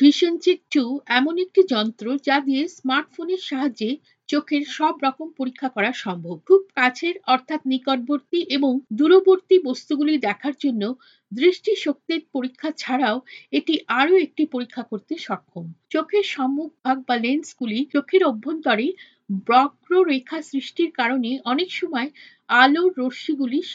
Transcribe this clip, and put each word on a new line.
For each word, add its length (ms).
ভিশন 300
চেক 140
টু 100
এমন 140
একটি 160
যন্ত্র 320
যা 100
দিয়ে 160
স্মার্টফোনের 720
সাহায্যে 420
চোখের 320
সব 160
রকম 220
পরীক্ষা 360
করা 160
সম্ভব। 320
খুব 120
কাছের 360
অর্থাৎ 280
নিকটবর্তী 680
এবং 140
দূরবর্তী 560
বস্তুগুলি 460
দেখার 360
জন্য 200
দৃষ্টিশক্তির 920
পরীক্ষা 360
ছাড়াও 360
এটি 160
আরও 140
একটি 180
পরীক্ষা 380
করতে 220
সক্ষম। 380
চোখের 320
সম্মুখ 340
ভাগ 140
বা 160
লেন্সগুলি 560
চোখের 260
অভ্যন্তরে 560
বক্ররেখা 920
সৃষ্টির 480
কারণে 320
অনেক 180
সময় 300
আলোর 280
রশ্মিগুলি 580